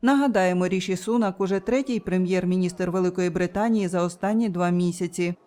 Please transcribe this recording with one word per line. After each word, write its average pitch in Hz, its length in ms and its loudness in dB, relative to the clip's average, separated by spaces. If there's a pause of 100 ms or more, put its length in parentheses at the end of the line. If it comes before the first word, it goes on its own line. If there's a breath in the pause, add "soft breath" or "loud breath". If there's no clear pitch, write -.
Нагадаємо, 202 640 2
Ріші 185 280 -2
Сунак 214 440 -2
уже 190 200 0
третій 240 400 -2
прем'єр-міністр 180 920 0
Великої 180 400 0
Британії 196 580 0
за 175 140 0
останні 202 460 0
два 175 220 0
місяці. 175 640 0 (120)